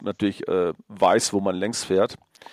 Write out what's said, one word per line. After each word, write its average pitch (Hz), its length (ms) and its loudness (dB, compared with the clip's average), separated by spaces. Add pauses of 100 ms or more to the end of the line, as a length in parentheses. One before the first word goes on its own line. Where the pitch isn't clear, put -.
natürlich, - 460 -4
äh, 87 260 0 (140)
weiß, 98 460 2
wo 101 80 2
man 95 140 -2
längs 101 280 -4
fährt. 98 320 0 (380)